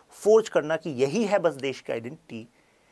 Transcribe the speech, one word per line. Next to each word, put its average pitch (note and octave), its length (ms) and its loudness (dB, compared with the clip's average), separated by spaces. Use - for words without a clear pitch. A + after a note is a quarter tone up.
फोर्ज A3 340 4
करना D#3 280 0
कि E3 120 -8
यही C#3 360 0
है G3 140 2
बस E3 160 2
देश C3+ 260 -6
की - 120 -8
आइडेंटिटी, A#2 540 -10